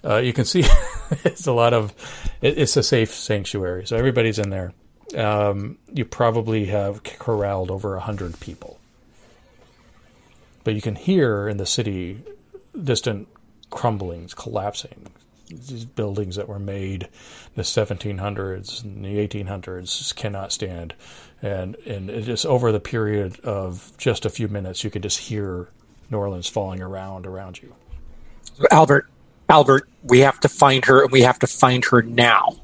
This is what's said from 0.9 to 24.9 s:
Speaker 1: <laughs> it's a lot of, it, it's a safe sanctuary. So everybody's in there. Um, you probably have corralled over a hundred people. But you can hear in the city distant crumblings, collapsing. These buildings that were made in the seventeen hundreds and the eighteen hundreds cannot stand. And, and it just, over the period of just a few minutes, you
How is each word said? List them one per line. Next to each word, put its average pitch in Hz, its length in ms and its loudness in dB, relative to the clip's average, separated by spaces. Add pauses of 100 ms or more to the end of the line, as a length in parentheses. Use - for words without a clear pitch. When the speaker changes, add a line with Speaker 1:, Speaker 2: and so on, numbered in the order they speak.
Speaker 1:
<laughs> - 180 -10 (140)
it's - 220 -2
a 135 60 0
lot 117 200 4
of, 107 220 0 (480)
it, 143 160 2
it's 147 180 2
a 127 60 4
safe 113 320 0
sanctuary. 95 720 -6
So 117 100 -4
everybody's 113 440 0
in 98 100 -2
there. 95 220 -6 (440)
Um, 104 640 -2 (140)
you 123 120 -4
probably 113 640 -2
have 101 380 -4
corralled 101 680 -4
over 98 240 -6
a 92 60 -8
hundred 92 400 -10
people. - 380 -18 (1900)
But 110 100 -2
you 104 80 -6
can 104 140 -6
hear 117 520 0
in 104 100 -4
the 95 80 -6
city 98 560 -6 (580)
distant 113 480 -4 (420)
crumblings, 90 640 -6
collapsing. - 720 -10 (420)
These 120 360 -16
buildings 101 520 -6
that 101 120 -10
were 101 120 -12
made 98 440 -8
in - 40 -16 (480)
the 113 80 -6
seventeen 104 540 -4
hundreds 98 680 -8
and 101 200 -12
the 101 140 -4
eighteen 104 300 -4
hundreds 92 640 -10
cannot 98 400 -8
stand. 85 420 -8 (480)
And, 95 320 -6 (120)
and 98 220 -10
it 110 140 -8
just, 117 240 -4
over 123 240 2
the 104 80 2
period 104 640 -4
of 95 580 -8
just - 260 -2
a 107 60 -2
few 110 160 -6
minutes, 98 380 -8
you 104 60 -4